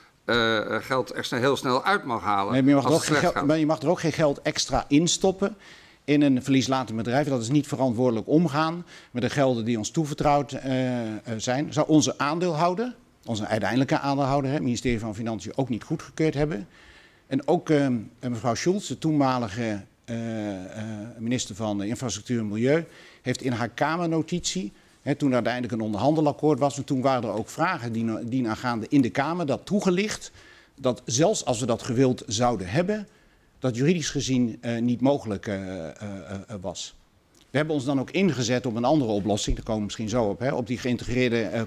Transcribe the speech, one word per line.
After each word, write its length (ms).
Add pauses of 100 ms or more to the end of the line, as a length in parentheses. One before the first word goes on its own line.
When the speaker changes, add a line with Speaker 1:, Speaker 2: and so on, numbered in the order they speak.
(260)
Speaker 1:
eh, 500
eh, 80
geld 320
er 100
snel, 140
heel 160
snel 280
uit 200
mag 180
halen 320
Speaker 2:
Nee, 80
maar 80
je 60
mag 100
Speaker 1:
als 80
Speaker 2:
er 60
Speaker 1:
het 20
Speaker 2:
ook 60
geen 120
Speaker 1:
slecht 40
Speaker 2:
geld, 120
Speaker 1:
gaat. 100
Speaker 2:
maar 120
je 80
mag 160
er 80
ook 100
geen 120
geld 300
extra 460
instoppen 680 (480)
in 180
een 220
verlieslatend 540
bedrijf. 300
Dat 140
is 80
niet 180
verantwoordelijk 600
omgaan 580 (260)
met 120
de 60
gelden 360
die 120
ons 140
toevertrouwd, 600
eh, 560
eh, 120 (180)
zijn. 360
Zou 140
onze 300
aandeelhouder 800 (340)
onze 180
uiteindelijke 520
aandeelhouder, 500
hè, 60
het 80
ministerie 360
van 160
Financiën, 420
ook 120
niet 140
goedgekeurd 500
hebben. 340 (600)
En 200
ook, 220
ehm, 280 (220)
mevrouw 360
Schultz, 320
de 100
toenmalige, 840 (240)
eh, 720
eh, 300 (100)
minister 380
van 280
Infrastructuur 560
en 80
Milieu, 380 (360)
heeft 200
in 100
haar 180
Kamernotitie, 1000 (300)
hè, 140
toen 140
er 60
uiteindelijk 380
een 80
onderhandelakkoord 800
was, 180
en 60
toen 180
waren 280
er 60
ook 140
vragen 420
dien-, 380
dienaangaande 600
in 120
de 80
Kamer, 360
dat 200
toegelicht, 640 (440)
dat 300
zelfs 400
als 140
we 60
dat 160
gewild 460
zouden 400
hebben, 400 (520)
dat 160
juridisch 340
gezien, 520
eh, 200
niet 200
mogelijk, 460
eh, 400
eh, 80 (520)
eh, 140
was. 360 (540)
We 60
hebben 180
ons 100
dan 140
ook 120
ingezet 540
op 100
een 100
andere 260
oplossing, 440
daar 100
komen 140
we 60
misschien 240
zo 140
op, 160
hè, 140
op 140
die 100
geïntegreerde, 640
eh, 260